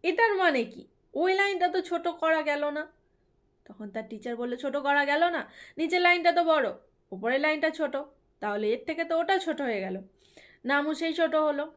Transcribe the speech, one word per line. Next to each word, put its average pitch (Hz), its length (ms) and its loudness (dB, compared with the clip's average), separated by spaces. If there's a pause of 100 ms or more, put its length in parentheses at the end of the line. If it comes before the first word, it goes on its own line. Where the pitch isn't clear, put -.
"এটার 403 320 2
মানে 320 300 2
কি? - 220 -14 (280)
ওই 359 200 2
লাইনটা 381 340 2
তো 359 120 0
ছোট 349 280 -4
করা 320 340 0
গেল 294 280 -2
না।" 302 220 -8 (720)
তখন 208 260 -14
তার 220 180 -8
টিচার 226 280 -8
বলল, 240 200 -4
"ছোট 269 200 -4
করা 285 280 2
গেল 294 200 2
না, 339 260 -2 (280)
নিচের 339 220 0
লাইনটা 349 320 4
তো 349 120 4
বড়, 302 280 2 (400)
ওপরের 233 280 0
লাইনটা 311 300 0
ছোট, 311 260 -4 (440)
তাহলে 208 320 -2
এর 240 140 -4
থেকে 320 180 -4
তো 330 140 0
ওটা 359 200 2
ছোট 320 240 -2
হয়ে 226 180 -2
গেল, 190 200 -6 (640)
না 285 180 2
মুছেই 311 320 -2
ছোট 320 200 2
হলো।" 302 420 0